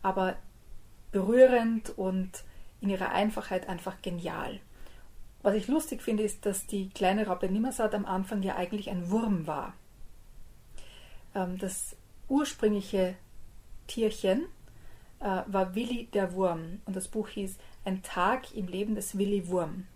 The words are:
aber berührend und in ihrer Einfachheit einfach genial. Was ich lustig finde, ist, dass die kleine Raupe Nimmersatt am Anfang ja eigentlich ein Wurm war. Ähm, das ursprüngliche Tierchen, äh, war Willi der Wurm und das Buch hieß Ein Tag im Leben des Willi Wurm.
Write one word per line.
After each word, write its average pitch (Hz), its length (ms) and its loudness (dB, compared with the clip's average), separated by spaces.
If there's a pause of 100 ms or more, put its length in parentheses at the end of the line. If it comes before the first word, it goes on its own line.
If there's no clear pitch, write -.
aber 190 340 2 (760)
berührend 226 840 8
und 185 480 -2 (360)
in 196 80 0
ihrer 185 240 0
Einfachheit 208 560 0
einfach 180 340 -6
genial. 175 560 -6 (840)
Was 202 120 6
ich 208 140 0
lustig 311 340 0
finde, 214 200 2
ist, 202 240 -2
dass 190 200 -2
die 196 240 -2
kleine 202 360 4
Raupe 190 220 0
Nimmersatt 220 460 2
am 202 120 0
Anfang 190 360 0
ja 190 140 0
eigentlich 196 340 -4
ein 175 200 -4
Wurm 208 360 2
war. 151 280 -4 (1600)
Ähm, 185 240 -2
das - 380 -6 (320)
ursprüngliche 202 840 2 (720)
Tierchen, 220 600 2 (760)
äh, 190 260 0
war 190 280 2
Willi 240 380 -2
der 190 220 2
Wurm 170 520 0
und 190 100 -4
das 185 120 -6
Buch 214 200 -4
hieß 196 280 -6 (280)
Ein 190 180 -2
Tag 208 520 0
im 190 140 -4
Leben 208 260 -2
des 190 240 -4
Willi 202 300 2
Wurm. 180 480 0